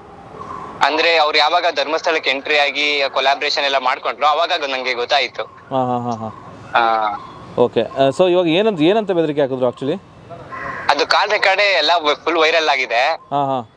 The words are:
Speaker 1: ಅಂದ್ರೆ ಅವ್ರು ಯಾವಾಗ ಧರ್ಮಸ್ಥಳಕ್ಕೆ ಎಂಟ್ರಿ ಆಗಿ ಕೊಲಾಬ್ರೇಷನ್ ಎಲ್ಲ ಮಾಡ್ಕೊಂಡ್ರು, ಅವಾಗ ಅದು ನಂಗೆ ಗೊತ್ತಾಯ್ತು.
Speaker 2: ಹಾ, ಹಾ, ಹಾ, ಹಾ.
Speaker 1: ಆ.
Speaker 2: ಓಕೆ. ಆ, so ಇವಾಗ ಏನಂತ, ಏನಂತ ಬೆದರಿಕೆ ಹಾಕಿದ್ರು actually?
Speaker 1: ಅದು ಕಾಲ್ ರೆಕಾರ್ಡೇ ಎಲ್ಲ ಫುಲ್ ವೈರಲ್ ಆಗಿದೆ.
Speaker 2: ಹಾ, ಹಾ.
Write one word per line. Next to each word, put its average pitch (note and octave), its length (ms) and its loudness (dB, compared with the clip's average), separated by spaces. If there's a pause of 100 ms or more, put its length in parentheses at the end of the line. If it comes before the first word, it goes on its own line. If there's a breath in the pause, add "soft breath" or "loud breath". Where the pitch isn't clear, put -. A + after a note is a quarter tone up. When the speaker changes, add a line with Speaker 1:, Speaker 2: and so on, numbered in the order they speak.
(880)
Speaker 1:
ಅಂದ್ರೆ E3 300 2
ಅವ್ರು D#3 220 2
ಯಾವಾಗ E3 280 2 (100)
ಧರ್ಮಸ್ಥಳಕ್ಕೆ D#3 540 -2
ಎಂಟ್ರಿ C#3 280 0
ಆಗಿ C#3+ 500 0
ಕೊಲಾಬ್ರೇಷನ್ C#3 560 0
ಎಲ್ಲ C#3 140 0
ಮಾಡ್ಕೊಂಡ್ರು, C3 480 -2
ಅವಾಗ D#3+ 260 2
ಅದು D3+ 140 -2
ನಂಗೆ B2+ 280 -2
ಗೊತ್ತಾಯ್ತು. B2 480 -2
Speaker 2:
ಹಾ, - 280 -16
ಹಾ, B2 280 0
ಹಾ, A#2+ 120 -4
ಹಾ. - 720 -6
Speaker 1:
ಆ. A2 340 2 (480)
Speaker 2:
ಓಕೆ. A#2+ 200 2
ಆ, C3+ 260 0
so F3+ 220 2
ಇವಾಗ F3 180 2
ಏನಂತ, F#3+ 320 2
ಏನಂತ G3 300 2
ಬೆದರಿಕೆ D#3 300 0
ಹಾಕಿದ್ರು B2+ 280 0
actually? C#3 320 -4 (920)
Speaker 1:
ಅದು C#3+ 160 2
ಕಾಲ್ F#3 240 2
ರೆಕಾರ್ಡೇ G3 480 2
ಎಲ್ಲ D3+ 120 2 (340)
ಫುಲ್ D#3+ 120 0
ವೈರಲ್ D#3+ 320 4
ಆಗಿದೆ. B2+ 380 2
Speaker 2:
ಹಾ, D#3+ 240 -4
ಹಾ. C3+ 460 -2